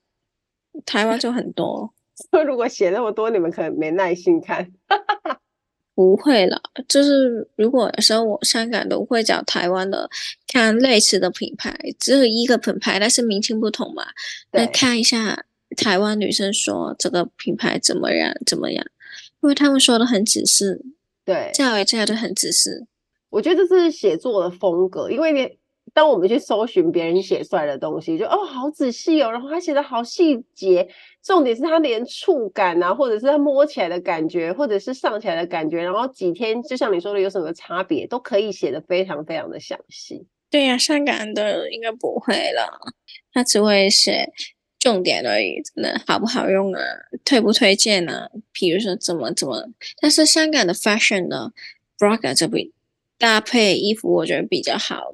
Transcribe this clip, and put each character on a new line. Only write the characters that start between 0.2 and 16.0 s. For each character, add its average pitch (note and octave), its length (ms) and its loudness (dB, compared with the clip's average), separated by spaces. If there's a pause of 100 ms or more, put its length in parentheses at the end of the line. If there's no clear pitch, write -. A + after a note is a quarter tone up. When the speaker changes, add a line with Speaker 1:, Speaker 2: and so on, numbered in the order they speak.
Speaker 1:
台 G#3+ 200 0
湾 A3+ 140 0
就 B3 140 -2
很 B3 200 -4
多。 - 400 -6 (260)
Speaker 2:
<laughs> - 120 -20
所 D#4+ 120 6
以 D4+ 40 -2
如 C#4 100 -2
果 A#3 100 0
写 G3+ 220 0
那 G3+ 140 0
么 G#3+ 100 -2
多， A3 160 -2
你 A3+ 100 0
们 E3+ 120 0
可 E3+ 100 -6
能 D#3 180 -4
没 D#3 120 -2
耐 F3+ 240 0
心 F3 260 2
看。 E3+ 320 -6 (160)
<laughs> - 1040 -6
Speaker 1:
不 F#3+ 220 6
会 A3+ 300 4
了， - 120 -2 (300)
就 C#4 140 4
是 C4 440 2 (100)
如 A3 140 2
果 B3 240 2
有 - 60 -4
时 A3 140 2
候 A3+ 100 2
我 G#3+ 180 -2
香 A3+ 280 0
港 G3+ 180 -2
都 - 160 -2
会 A#3 180 0
找 - 200 0
台 - 260 -2
湾 F#3+ 220 -2
的 A1+ 180 -4 (420)
看 A3 280 4
类 B3+ 200 4
似 G#3+ 220 2
的 F3+ 100 0
品 - 280 -8
牌， - 200 -8 (200)
只 - 140 -2
有 C4+ 120 6
一 A#3 220 2
个 B3 100 4
品 - 220 -2
牌， F#3+ 200 -2
但 G#3 100 2
是 B3+ 120 2
名 G#3+ 200 0
称 A3 200 -2
不 G#3+ 100 0
同 - 240 -8
嘛。 - 100 -8 (460)
Speaker 2:
对。 A3+ 120 4
Speaker 1:
那 A#3 40 2
看 A#3+ 320 2
一 A3 40 0
下 A3+ 420 0 (320)
台 F#3+ 220 2
湾 G#3 200 0